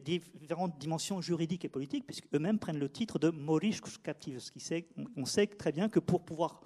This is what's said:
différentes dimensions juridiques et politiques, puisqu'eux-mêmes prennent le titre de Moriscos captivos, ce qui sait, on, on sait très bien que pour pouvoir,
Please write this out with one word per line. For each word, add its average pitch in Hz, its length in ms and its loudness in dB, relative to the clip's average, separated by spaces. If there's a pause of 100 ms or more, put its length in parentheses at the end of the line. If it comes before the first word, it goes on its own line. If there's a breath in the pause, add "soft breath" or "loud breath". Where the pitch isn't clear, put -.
(340)
différentes 165 440 -4
dimensions 160 420 -2
juridiques 165 460 0
et - 20 -2
politiques, 143 380 -4
puisqu'eux-mêmes 170 520 0
prennent 156 220 -2
le 139 80 2
titre - 300 -2
de 151 100 6
Moriscos 160 760 0
captivos, 139 380 -8
ce - 100 -12
qui 123 100 -14
sait, 170 360 -4
on, 143 80 -6 (140)
on 131 80 -2
sait 202 200 6
très - 240 -2
bien 180 200 2
que 175 100 6
pour - 240 2
pouvoir, 160 420 -4